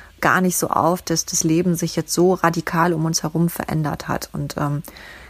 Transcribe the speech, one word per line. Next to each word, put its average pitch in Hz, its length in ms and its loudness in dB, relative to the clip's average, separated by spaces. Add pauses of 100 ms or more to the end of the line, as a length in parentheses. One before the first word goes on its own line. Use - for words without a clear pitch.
(200)
gar 156 200 4
nicht 180 160 2
so - 120 -2
auf, 175 340 2
dass - 240 -2
das - 180 -4
Leben 170 300 2
sich 165 200 -4
jetzt - 200 -4
so 180 180 4
radikal 170 600 2
um 160 100 -2
uns 165 180 -2
herum 165 280 0
verändert - 580 -4
hat. - 240 -4
Und, 143 240 -6
ähm, 147 260 -2 (480)